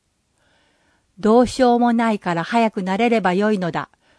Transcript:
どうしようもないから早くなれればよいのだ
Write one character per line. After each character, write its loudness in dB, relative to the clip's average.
ど 4
う 2
し -2
よ 4
う 2
も 2
な 0
い -2
か -4
ら -4
早 0
く -8
な -4
れ 0
れ 0
ば 0
よ 0
い -2
の -4
だ -8